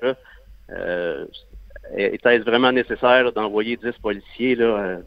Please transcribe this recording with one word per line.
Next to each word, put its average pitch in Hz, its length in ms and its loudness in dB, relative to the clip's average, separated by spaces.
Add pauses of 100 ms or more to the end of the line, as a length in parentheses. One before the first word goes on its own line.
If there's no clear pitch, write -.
là. 127 140 -2 (560)
Euh, 87 520 -6 (720)
était-ce 113 460 2
vraiment 120 300 2
nécessaire, 123 500 2
là, 123 80 2
d'envoyer 110 460 -2
dix 117 160 -8 (100)
policiers, 113 540 -2
là, 117 80 2
euh, 101 320 0 (100)